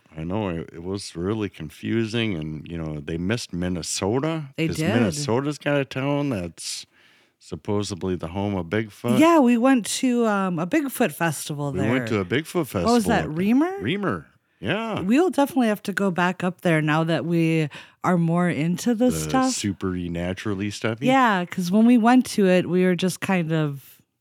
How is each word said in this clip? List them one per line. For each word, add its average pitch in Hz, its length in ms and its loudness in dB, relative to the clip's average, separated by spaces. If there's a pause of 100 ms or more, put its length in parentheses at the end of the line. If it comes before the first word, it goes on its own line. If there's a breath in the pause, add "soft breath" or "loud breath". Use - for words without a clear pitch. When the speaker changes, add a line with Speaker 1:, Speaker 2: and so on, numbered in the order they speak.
(160)
Speaker 1:
I 78 80 -8
know. 95 260 -2
It, 82 220 -6
it 82 120 -16
was 98 320 -8
really 98 340 -2
confusing, 110 840 -4
and, 78 340 -8
you 85 80 -8
know, 78 220 -6
they 82 180 -6
missed 95 360 -4
Minnesota. 107 1000 -4
Speaker 2:
They 160 120 -2
Speaker 1:
'cause 156 100 -4
Speaker 2:
did. 165 160 0
Speaker 1:
Minnesota's 147 640 0
got 143 200 0
a 135 80 0
town 143 440 -2
that's 90 560 -6 (580 soft breath)
supposedly 95 720 -4
the 80 120 -6
home 98 280 -2
of 85 120 -4
Bigfoot. 107 520 -2
Speaker 2:
Yeah, 330 200 6
we 240 180 6
went 247 300 2
to, 240 400 0
um, 190 320 0
a 180 80 -2
Bigfoot 254 440 0
festival 147 600 -4
Speaker 1:
We 95 80 -4
Speaker 2:
there. 101 120 0
Speaker 1:
went 127 180 0
to 107 100 2
a 92 60 0
Bigfoot 147 420 -2
festival - 160 -2
Speaker 2:
What 226 100 2
was 226 120 2
that, 180 220 2
Speaker 1:
up 151 80 -8
there. 180 100 -2
Speaker 2:
Remer? 330 360 2
Speaker 1:
Remer. 151 440 -2 (340)
Yeah. 202 400 -4
Speaker 2:
We'll 262 320 2
definitely 269 360 2
have 208 160 0
to 208 80 -6
go 196 200 0
back 180 320 0
up 180 180 -4
there 160 220 4
now 156 200 2
that 160 220 0
we 165 420 2 (360 loud breath)
are 180 140 4
more 170 300 2
into 165 460 0
this 233 220 2
Speaker 1:
The 151 140 -4
Speaker 2:
stuff. 262 240 0
Speaker 1:
supernaturally 92 1160 -4
stuffy? 113 380 -4
Speaker 2:
Yeah, 240 380 4
'cause 175 260 -4
when 220 160 6
we 247 100 8
went 240 300 6
to 202 180 2
it, 180 240 4
we 185 140 2
were 185 120 4
just 175 260 -2
kind 175 300 0
of, 151 480 -4 (220)